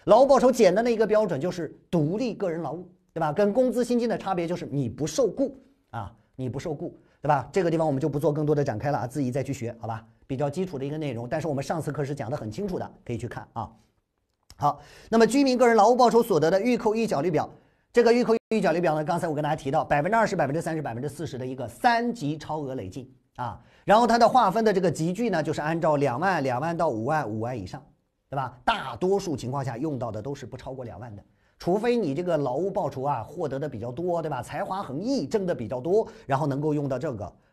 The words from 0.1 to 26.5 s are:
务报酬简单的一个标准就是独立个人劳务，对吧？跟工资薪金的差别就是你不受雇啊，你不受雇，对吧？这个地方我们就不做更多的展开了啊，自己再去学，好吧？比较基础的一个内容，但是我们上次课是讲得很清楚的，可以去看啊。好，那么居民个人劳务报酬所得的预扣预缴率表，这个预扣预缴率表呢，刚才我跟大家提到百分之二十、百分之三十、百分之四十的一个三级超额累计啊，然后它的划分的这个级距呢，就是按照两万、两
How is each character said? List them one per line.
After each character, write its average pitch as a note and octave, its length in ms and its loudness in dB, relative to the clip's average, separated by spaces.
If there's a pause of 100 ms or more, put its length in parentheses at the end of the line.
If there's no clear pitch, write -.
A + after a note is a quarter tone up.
务 C#4 60 8
报 C4 120 8
酬 B3 120 8
简 F#3 240 6
单 A#3 100 2
的 A#3+ 60 2
一 A3+ 40 2
个 G#3+ 120 2
标 G#3+ 180 2
准 D#3 160 -2
就 F3 80 -2
是 E3+ 240 -6 (160)
独 E3+ 280 2
立 A3+ 160 -2
个 F3+ 180 -4
人 E3 100 -4
劳 D3 120 -6
务， F3 120 -12 (280)
对 D#3+ 80 -6
吧？ D3+ 100 0
跟 G3+ 220 2
工 B3+ 180 4
资 A#3 100 0
薪 A#3+ 160 2
金 A#3 120 0
的 F#3 80 -2
差 F#3+ 180 -4
别 F3 100 -2
就 E3+ 120 -2
是 D3+ 120 -10
你 C3 200 -2
不 C3+ 180 -4
受 A#3+ 180 0
雇 B3 320 -2 (340)
啊， A2 220 -10 (220)
你 - 140 -6
不 C3+ 100 -6
受 - 140 -6
雇， D#3 260 -10 (220)
对 D3 80 0
吧？ C#3 200 0
这 F#3+ 140 2
个 E3+ 80 2
地 E3 60 2
方 D#3+ 100 2
我 C#3+ 60 2
们 C3 80 0
就 D3+ 80 0
不 C#3 100 -2
做 D3 140 2
更 D3+ 120 -2
多 D3 80 2
的 C#3+ 80 4
展 B2 160 -2
开 C#3 140 -2
了 C#3+ 60 0
啊， A2+ 100 -4
自 D3 140 -4
己 B2 100 -2
再 C3+ 100 -2
去 C3+ 120 -6
学， A#2 260 -6
好 A2+ 80 -8
吧？ A2+ 180 -8 (220)
比 C3+ 80 -4
较 C#3+ 140 -2
基 F3+ 160 -4
础 F3+ 120 -8
的 B2+ 60 -6
一 C#3+ 60 -6
个 D3+ 80 -6
内 D3 160 -4
容， B2 160 -8
但 D#3 100 -2
是 E3 80 -4
我 D3+ 60 -2
们 C#3 100 -2
上 D3+ 180 -4
次 C#3+ 120 -6
课 D3 100 -4
是 C#3 100 -4
讲 A#2+ 160 -6
得 C#3+ 60 -4
很 A2 160 -8
清 G3 160 -6
楚 F3 100 -6
的， G2+ 140 -8 (140)
可 A#2+ 80 -6
以 A#2 40 -4
去 A#2 80 -8
看 A2 280 -12
啊。 A2 180 -8 (840)
好， C#3+ 240 0 (260)
那 A3 100 2
么 A3+ 80 8
居 C#4 200 4
民 B3+ 120 2
个 B3 80 4
人 A#3 120 6
劳 G#3 120 8
务 B3 60 6
报 A#3+ 140 6
酬 A#3 120 6
所 G3+ 160 2
得 D#3 140 4
的 F#3+ 80 4
预 A#3+ 160 2
扣 G#3+ 180 0
预 A3 140 0
缴 D#3 140 -2
率 F3+ 100 0
表， C#3 180 0 (440)
这 A#3+ 100 6
个 A#3 80 6
预 A#3+ 100 4
扣 A3+ 140 4 (140)
预 A3 120 0
缴 E3+ 100 4
率 E3 80 0
表 E3 160 2
呢， D#3 80 -2
刚 E3+ 160 -2
才 E3+ 80 -2
我 D#3 60 -2
跟 D3+ 100 -2
大 C#3+ 60 -2
家 D#3 60 0
提 C3+ 160 -6
到 D3 120 2
百 C#3+ 180 2
分 F3+ 100 -2
之 A3+ 40 2
二 A3 120 4
十、 G3 80 -4
百 D#3+ 100 2
分 C3+ 80 -2
之 E3 80 -2
三 E3 140 -4
十、 D#3 60 -4
百 C3 120 -6
分 A#2 80 -6
之 C#3+ 80 -6
四 E3 160 -8
十 B2+ 120 -10
的 B2+ 80 -6
一 B2+ 100 -8
个 B2+ 120 -8
三 A#3 460 0
级 D#3 240 -4
超 D#3 220 -8
额 C3 160 -6
累 A#2 120 -8
计 B2 240 -14 (260)
啊， A#2 220 -8 (240)
然 G3+ 160 6
后 B3 60 6
它 A3+ 120 4
的 A#3 100 8
划 A3 240 6
分 A3+ 120 0
的 G#3+ 80 4
这 F#3+ 80 2
个 F3+ 100 2
级 D#3+ 220 -2
距 A3 180 -2
呢， E3 120 0
就 D3 100 -4
是 D#3 100 -4
按 D#3+ 180 -2
照 D#3 160 2
两 C#3 240 0
万、 F3 240 0
两 B2+ 180 -2